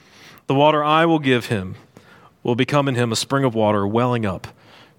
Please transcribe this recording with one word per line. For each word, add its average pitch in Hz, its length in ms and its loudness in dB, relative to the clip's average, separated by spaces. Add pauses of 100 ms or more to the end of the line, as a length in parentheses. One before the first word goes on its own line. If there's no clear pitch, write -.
(480)
The 135 80 0
water 151 280 4
I 156 220 2
will 165 140 2
give 131 260 0
him 98 300 -4 (680)
will 120 120 0
become 139 340 0
in 131 60 -2
him 120 160 0
a 110 40 -2
spring 135 300 -2
of 120 80 0
water 104 340 0
welling 117 380 -2
up 92 220 -6 (520)